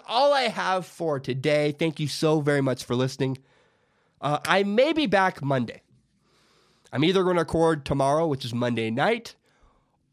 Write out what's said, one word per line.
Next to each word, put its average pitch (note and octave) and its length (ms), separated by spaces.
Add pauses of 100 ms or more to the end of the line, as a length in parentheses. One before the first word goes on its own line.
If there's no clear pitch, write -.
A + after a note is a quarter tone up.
all C#4 260
I C4+ 100
have F#3+ 420
for D#3 340
today. D3 520
Thank D#3 280
you D3+ 80
so D#3 340
very C#3+ 200
much B2+ 220
for B2 120
listening. C3 420 (840)
Uh, D3 260
I F#3 160
may A#3 300
be D4+ 120
back F#3+ 380
Monday. C3 380 (1120)
I'm C3 100
either F#3 200
gonna F3+ 160
record D#3+ 460
tomorrow, C#3+ 420
which C3+ 180
is A2+ 80
Monday A#2 380
night, G3 440 (760)